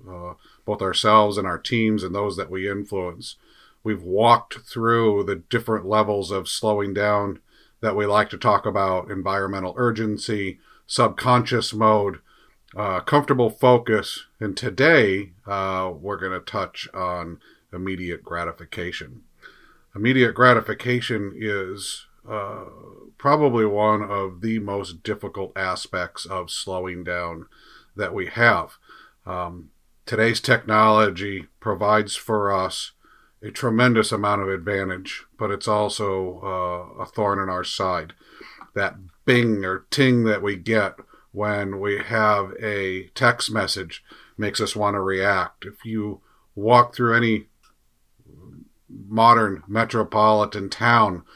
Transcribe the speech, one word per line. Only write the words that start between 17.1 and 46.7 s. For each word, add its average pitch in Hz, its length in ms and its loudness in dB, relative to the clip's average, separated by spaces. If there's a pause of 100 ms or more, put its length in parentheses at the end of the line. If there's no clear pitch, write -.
immediate 92 500 -8
gratification. 85 1000 -10 (720)
Immediate 117 400 4
gratification 113 1000 2
is, 98 680 -8 (200)
uh, 104 400 -10 (520)
probably 139 460 4
one 107 380 2
of 98 380 -6
the 113 180 -2
most 101 460 -8
difficult 98 520 -8
aspects 92 680 -6
of 90 240 -8
slowing 92 540 -8
down 87 420 -8 (480)
that 95 180 -4
we 92 140 -6
have. 104 520 2 (460)
Um, 90 460 -8 (360)
today's 113 340 2
technology 107 1040 2 (140)
provides 107 560 0
for 104 360 0
us 95 380 -2 (500)
a 107 120 -14
tremendous 117 580 4
amount 101 320 0
of 95 60 -4
advantage, 95 760 -6 (140)
but 104 140 -4
it's 101 160 -8
also, 98 760 -2
uh, 90 600 -6
a 92 40 -10
thorn 101 320 -2
in 98 100 -4
our 90 140 -4
side. 87 500 -4 (600)
That 98 220 -2 (280)
bing 117 400 2
or 92 240 -6
ting 127 360 4
that 104 180 0
we 101 140 -2
get 101 400 -2 (340)
when 101 480 -4
we 101 200 -2
have 104 600 0
a 95 540 -4
text 120 380 0
message 95 500 -6 (340)
makes 104 240 -4
us 104 140 -4
wanna 101 260 0
react. 95 640 -2
If 101 200 -18
you 107 380 -6 (340)
walk 113 360 4